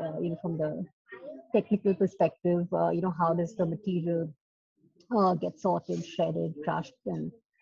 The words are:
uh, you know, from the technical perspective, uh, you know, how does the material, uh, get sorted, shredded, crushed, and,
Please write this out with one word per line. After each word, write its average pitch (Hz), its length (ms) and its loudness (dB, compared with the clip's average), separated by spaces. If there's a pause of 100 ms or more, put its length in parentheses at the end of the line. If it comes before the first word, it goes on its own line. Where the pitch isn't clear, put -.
uh, 160 180 -6
you 170 100 -2
know, 165 120 -6
from 170 160 -4
the 156 260 -2 (680)
technical 202 400 2
perspective, 175 800 2
uh, 170 160 2
you 170 120 0
know, 185 180 0
how 165 160 4
does 170 200 -2
the 180 100 0
material, 165 680 -2 (800)
uh, 190 200 6
get 175 240 -4
sorted, 170 440 -2
shredded, 165 600 -2
crushed, 160 300 -4 (120)
and, 165 260 -6 (300)